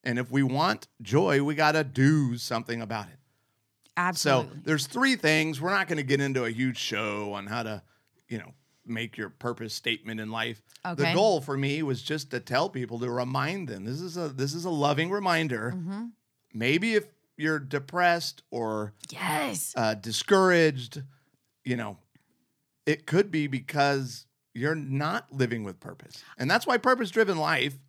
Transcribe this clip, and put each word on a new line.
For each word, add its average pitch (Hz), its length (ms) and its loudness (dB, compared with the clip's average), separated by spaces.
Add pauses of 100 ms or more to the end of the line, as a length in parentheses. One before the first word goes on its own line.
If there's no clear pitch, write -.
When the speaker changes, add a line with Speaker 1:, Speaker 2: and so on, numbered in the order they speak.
Speaker 1:
And 123 160 -2
if 120 140 -4
we 139 100 4
want 147 460 0 (120)
joy, 143 420 4
we 147 120 0
gotta 156 300 4
do 135 520 4
something 117 460 -4
about 104 240 -6
it. - 120 -20 (760)
Speaker 2:
Absolutely. 151 600 2
Speaker 1:
So 151 80 -12
there's 151 220 0
three 254 300 2
things. 156 440 2
We're 175 100 -2
not 196 180 0
gonna 151 140 -2
get 139 180 2
into 131 240 0
a 117 60 -2
huge 123 280 -2
show 104 540 -4
on 101 140 -8
how 113 160 -4
to, 107 200 -8 (460)
you 117 100 -6
know, - 140 -14 (340)
make 113 300 -6
your 101 140 -6
purpose 117 420 -6
statement 113 480 -4
in 107 100 -8
life. 113 320 -6 (220)
The 180 60 -4
Speaker 2:
Okay. 165 240 0
Speaker 1:
goal 190 260 4
for 139 160 -4
me 143 260 0
was 131 200 -2
just 151 300 -6
to 123 80 -4
tell 147 280 0
people, 120 300 -6
to 123 120 -4
remind 135 580 -2
them. 95 180 -8
This 135 160 -6
is 175 160 -10
a, 160 100 -4
this 135 240 -2
is 170 140 -6
a 180 40 -2
loving 147 400 2
reminder. 165 640 0
Speaker 2:
Mm-hmm. 196 320 -6 (460)
Speaker 1:
Maybe 160 420 2
if 208 100 2 (340)
you're 151 200 0
depressed 165 920 0
or 110 420 -2 (180)
Speaker 2:
Yes. 202 640 -4
Speaker 1:
uh, 110 200 0
discouraged, 151 1080 2 (600)
you 123 120 -2
know, 104 200 -8 (880)
it 151 220 0
could 196 240 4
be 156 160 0
because 139 800 0 (260)
you're 143 220 -2
not 147 580 -4
living 120 320 0
with 92 160 -10
purpose. - 420 -18 (140)
And 131 140 -2
that's 220 160 4
why 247 100 4
Purpose 240 340 2
Driven 196 280 2
Life 147 400 0 (100)